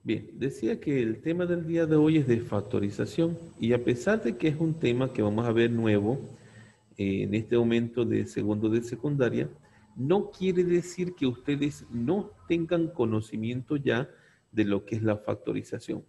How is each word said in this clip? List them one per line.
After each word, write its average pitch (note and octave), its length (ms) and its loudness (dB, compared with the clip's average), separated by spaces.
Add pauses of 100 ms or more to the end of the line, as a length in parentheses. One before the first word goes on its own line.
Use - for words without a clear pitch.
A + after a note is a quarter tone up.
(120)
Bien, G#2+ 220 -4
decía E3+ 440 -4
que C#3 240 -2
el A2 200 -2
tema F3 240 -2
del F3 200 -2
día E3 200 0
de D#3 100 2
hoy D#3 220 6
es C#3 100 2
de A#2 140 4
factorización A2 960 -2 (240)
y A2+ 100 2
a A#2+ 100 4
pesar G#3 400 2
de A3+ 140 -2
que D#3+ 140 0
es D3 100 -2
un E3 140 2
tema B2 400 0
que - 80 0
vamos G#2+ 260 2
a A2+ 60 2
ver A#2 180 4
nuevo, A2+ 480 2 (800)
eh, G2 260 0
en G2 100 -2
este A2+ 240 0
momento A#2 460 2
de G#2+ 220 0
segundo G#2+ 420 -2
de A#2 160 0
secundaria, B2 680 -2 (460)
no F#3 340 0
quiere F#3 360 0
decir F3 500 -2
que C#3 100 -2
ustedes C#3+ 640 -2
no C#3+ 400 -2 (200)
tengan E3 400 0
conocimiento A2+ 880 -2
ya A#2+ 320 0 (420)
de A2 140 2
lo G2+ 180 0
que - 140 -4
es G#2+ 40 -2
la G#2+ 140 2
factorización. G#2+ 920 -6